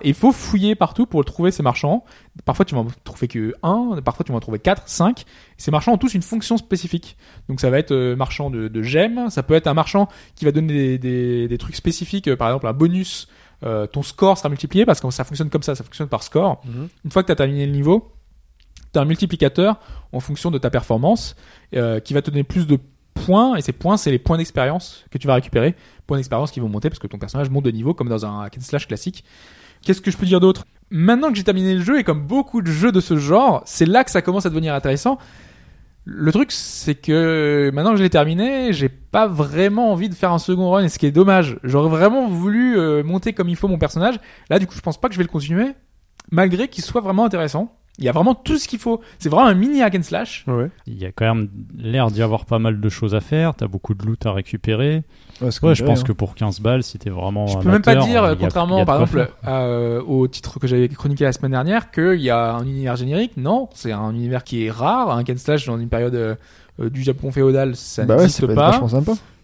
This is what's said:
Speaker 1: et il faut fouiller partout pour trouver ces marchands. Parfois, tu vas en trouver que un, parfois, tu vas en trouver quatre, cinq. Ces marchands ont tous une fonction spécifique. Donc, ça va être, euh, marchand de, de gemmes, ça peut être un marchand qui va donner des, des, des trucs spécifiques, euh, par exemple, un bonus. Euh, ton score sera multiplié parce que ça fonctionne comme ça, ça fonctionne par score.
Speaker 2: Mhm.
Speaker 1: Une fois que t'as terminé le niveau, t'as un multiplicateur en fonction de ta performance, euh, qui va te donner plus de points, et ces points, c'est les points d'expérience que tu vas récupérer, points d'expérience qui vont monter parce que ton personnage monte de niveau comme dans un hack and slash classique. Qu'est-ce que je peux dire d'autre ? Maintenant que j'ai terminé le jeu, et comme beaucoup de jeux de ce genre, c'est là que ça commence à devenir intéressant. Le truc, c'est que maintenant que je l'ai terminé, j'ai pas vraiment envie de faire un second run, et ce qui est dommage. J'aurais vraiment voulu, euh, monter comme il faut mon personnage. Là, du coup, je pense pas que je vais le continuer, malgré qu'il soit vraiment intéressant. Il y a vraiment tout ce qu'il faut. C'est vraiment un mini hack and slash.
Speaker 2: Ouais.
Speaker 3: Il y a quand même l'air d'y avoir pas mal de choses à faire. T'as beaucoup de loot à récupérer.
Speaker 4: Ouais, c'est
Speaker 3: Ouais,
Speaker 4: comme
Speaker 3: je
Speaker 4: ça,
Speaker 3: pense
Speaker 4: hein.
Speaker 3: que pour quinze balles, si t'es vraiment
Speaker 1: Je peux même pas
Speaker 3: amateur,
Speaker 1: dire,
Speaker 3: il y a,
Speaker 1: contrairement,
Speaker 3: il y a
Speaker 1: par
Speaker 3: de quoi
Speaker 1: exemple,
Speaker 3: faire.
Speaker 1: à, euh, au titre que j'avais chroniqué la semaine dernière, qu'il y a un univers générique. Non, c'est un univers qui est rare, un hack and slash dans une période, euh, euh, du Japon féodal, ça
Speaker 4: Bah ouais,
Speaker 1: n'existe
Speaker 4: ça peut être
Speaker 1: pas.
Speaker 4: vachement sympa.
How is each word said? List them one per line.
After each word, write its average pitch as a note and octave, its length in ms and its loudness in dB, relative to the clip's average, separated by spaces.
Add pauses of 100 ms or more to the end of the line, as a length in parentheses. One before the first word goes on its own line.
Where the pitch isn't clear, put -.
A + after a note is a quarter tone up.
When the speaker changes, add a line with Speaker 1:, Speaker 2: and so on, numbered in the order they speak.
Speaker 1:
et C#3+ 60 0
il C#3 40 4
faut B3 180 4
fouiller G#3 440 0
partout A3+ 320 0
pour D#3 180 0
trouver F3 240 -2
ces E3+ 140 -2
marchands. D3+ 420 0 (400)
Parfois, E3 180 0
tu D#3+ 120 -6
vas A#2+ 60 -2
en A2 60 -4 (180)
trouver - 220 -8
que A2 360 -6
un, G#3+ 420 -2
parfois, B2 180 -2
tu - 80 -8
vas A#2+ 60 -2
en - 40 -4
trouver G#2+ 180 -6
quatre, F#3+ 260 0
cinq. - 400 -2 (320)
Ces - 140 -6
marchands D3+ 220 2
ont G#3+ 40 4
tous B3+ 160 -2
une F#3 80 0
fonction A3+ 360 -2
spécifique. - 600 -6 (320)
Donc, C3 100 -6
ça B2+ 120 2
va C3+ 80 4
être, D#3+ 120 -2
euh, B2+ 240 0
marchand C3+ 360 -4
de, A2 160 -6
de A2 160 -6
gemmes, G#3+ 480 0
ça C#3 100 -4
peut D#3 140 2
être D#3+ 120 2
un C#3+ 60 2
marchand F#3+ 340 2 (280)
qui D#3 100 -4
va D3 60 4
donner D3+ 220 0
des, C3 260 0
des, B2 480 -2
des A#2+ 100 -4
trucs - 180 -10
spécifiques, F3 520 -4
euh, C3 80 2
par A#2 140 0
exemple, B2+ 180 -2
un A2+ 60 -2
bonus. F3 540 -2 (360)
Euh, G#2+ 240 -4
ton C#3 160 -6
score F#3+ 340 2
sera D3 120 -4
multiplié D#3+ 360 0
parce F3 140 4
que B2+ 120 -4
ça C3 120 -6
fonctionne D3 260 -6
comme D3+ 140 -2
ça, C#3+ 120 -4
ça A#2+ 80 -10
fonctionne C#3+ 260 -10
par A2+ 140 -4
score. E3 420 0
Speaker 2:
Mhm. B2+ 220 -10 (180)
Speaker 1:
Une D3+ 60 -10
fois F#3+ 120 2
que F#3 60 -18
t'as D#3+ 60 2
terminé C#3+ 300 0
le C#3+ 60 -2
niveau, D3 400 2 (800)
t'as D3 100 2
un C#3 40 2
multiplicateur E3+ 720 0 (320)
en B2+ 80 -6
fonction D3+ 320 -6
de D3 60 0
ta B2+ 120 -2
performance, B2+ 680 0 (400)
euh, A2+ 260 0
qui - 120 -8
va C#3+ 80 2
te - 100 -4
donner C#3+ 120 0
plus E3+ 240 -2
de C#3+ 100 4 (360)
points, A3+ 420 2
et D#3+ 60 -2
ces F3+ 100 -6
points, F#3 240 0
c'est F3 160 0
les B2 80 2
points E3 180 0
d'expérience D#3 720 -4
que - 80 -8
tu B2+ 80 -10
vas C3+ 100 4
récupérer, B2+ 380 2 (320)
points C#3+ 120 -2
d'expérience C3 340 -4
qui - 80 -10
vont A#2 80 -4
monter G#2 220 -4
parce - 100 -8
que - 80 -12
ton G#2 100 -14
personnage C3 320 -6
monte C#3 140 0
de B2 80 0
niveau A2+ 220 -2
comme B2+ 160 -6
dans A2 160 -4
un G#2 180 -10
hack G2+ 140 -16
and B2+ 40 -12
slash C#3+ 280 -6
classique. B2 340 -10 (600)
Qu'est-ce F#3+ 180 0
que G3 100 -2
je - 60 -6
peux G3 80 -4
dire F3+ 160 4
d'autre ? F#3 240 4 (260)
Maintenant A#3 380 2
que A3+ 80 0
j'ai F#3+ 80 -4
terminé F#3+ 300 2
le F3+ 60 0
jeu, A#3+ 160 2
et A#3+ 60 2
comme D3 240 -2
beaucoup A#3 340 -2
de E3 80 -2
jeux E3 220 2
de F#3+ 80 4
ce F3 160 0
genre, E3 500 4
c'est - 200 0
là A3+ 180 4
que - 80 -10
ça F3+ 100 0
commence F#3 240 -2
à F3+ 40 -2
devenir D#3 260 -2
intéressant. C#3+ 420 0 (880)
Le D#3 240 0
truc, A3+ 200 2
c'est - 420 -6
que D3+ 800 2
maintenant E3 180 2
que G#3+ 60 4
je G3 60 4
l'ai F3+ 80 4
terminé, G3+ 600 2
j'ai C#3 160 0
pas - 380 0
vraiment F#3+ 640 0
envie F#3 160 -2
de F#3 60 -8
faire F3+ 180 2
un E3+ 60 4
second F3+ 320 0
run, F#3+ 140 4
et E3 60 2
ce - 100 -8
qui D3 80 4
est C#3+ 40 2
dommage. F3+ 520 4
J'aurais C#3+ 260 2
vraiment G#3+ 380 4
voulu, G#3 500 0
euh, D3+ 260 2
monter F#3 300 -2
comme F3 160 -2
il F3 60 -2
faut G3+ 120 -2
mon F3+ 120 0
personnage. F3 400 0 (320)
Là, F#3 80 4
du F#3 80 0
coup, - 80 -14
je - 60 -14
pense - 200 -6
pas B3+ 60 0
que G#3 80 -10
je - 20 -10
vais F3+ 60 2
le E3+ 80 -4
continuer, E3+ 400 -2 (580)
malgré F#3 380 2
qu'il F#3 160 -12
soit - 180 -4
vraiment G3 240 0
intéressant. F3 500 -4 (220)
Il - 60 -8
y B2 60 0
a - 20 2
vraiment F#3+ 240 4
tout - 220 -2
ce - 100 -6
qu'il A#3+ 120 -8
faut. A3+ 200 -2 (200)
C'est D#3+ 100 -2
vraiment F3+ 180 6
un G#3 60 6
mini C4 280 2
hack G#3 140 2
and F3 80 -2
slash. - 440 -8
Speaker 2:
Ouais. B2+ 220 -2 (160)
Speaker 3:
Il A2 160 -12
y F#2+ 40 -8
a F#2+ 80 -10
quand A2+ 200 0
même A2 140 -2 (300)
l'air A#2 340 0
d'y G#2 100 -2
avoir A2 220 0
pas A2+ 160 0
mal A2 220 0
de G#2+ 80 0
choses G#2 260 -2
à G#2+ 60 0
faire. D#3 340 0
T'as A2 120 -4
beaucoup G2 260 -4
de G2 120 -8
loot A2+ 200 -4
à G#2+ 80 0
récupérer. A2+ 680 -2 (360)
Speaker 4:
Ouais, B2 100 -2
c'est - 140 -4
Speaker 3:
Ouais, - 60 6
Speaker 4:
comme D#3+ 60 6
Speaker 3:
je - 40 2
Speaker 4:
ça, A#2+ 60 -2
Speaker 3:
pense C#3+ 160 4
Speaker 4:
hein. - 20 -2
Speaker 3:
que C3 80 0
pour G2 240 -4
quinze G2+ 240 -4
balles, A#2 240 0
si - 160 -14
t'es - 100 -8
vraiment G2 380 -4
Speaker 1:
Je G2 100 0
peux F3+ 140 4
même G#3 100 6
pas A#3 100 4
Speaker 3:
amateur, A3+ 180 4
Speaker 1:
dire, A#3 160 4
Speaker 3:
il - 20 4
y D#3+ 40 4
a, D#3 40 0
Speaker 1:
contrairement, F3 400 0
Speaker 3:
il F#3+ 40 4
y - 20 4
a F3+ 40 2
Speaker 1:
par D3 140 4
Speaker 3:
de - 60 4
quoi - 160 2
Speaker 1:
exemple, B2+ 100 -2 (120)
Speaker 3:
faire. - 100 -6
Speaker 1:
à, C3 100 0
euh, A#2+ 380 -2
au C3 260 0
titre - 320 -12
que C3 80 -2
j'avais B2 220 2
chroniqué C#3+ 340 -4
la C3+ 80 2
semaine C3+ 200 -4
dernière, E3+ 380 -2
qu'il F3 300 0
y B2+ 100 -2
a A#2 260 0
un A#2+ 100 -6
univers C3+ 320 -4
générique. D#3 400 -4
Non, G#3 360 -2
c'est A2+ 200 -8
un G#2+ 180 -4
univers A#2+ 320 -4
qui A2+ 220 -4
est A2 60 -4
rare, F3 400 -2
un A#2+ 80 -2
hack B2 100 -4
and B2 80 -4
slash D3 280 -2
dans A#2 140 -6
une A#2 80 -6
période, A#2+ 280 -2
euh, A2+ 200 -2 (460)
euh, A#2 80 -2
du C3 120 -6
Japon C3+ 300 -4
féodal, C3+ 460 2
ça - 260 -8
Speaker 4:
Bah A#2 120 4
ouais, D#3+ 80 8
Speaker 1:
n'existe E3+ 180 2
Speaker 4:
ça C3+ 60 2
peut G#2+ 40 0
être A2 60 2
Speaker 1:
pas. D3+ 140 6
Speaker 4:
vachement B3 180 2
sympa. C#3+ 240 2 (300)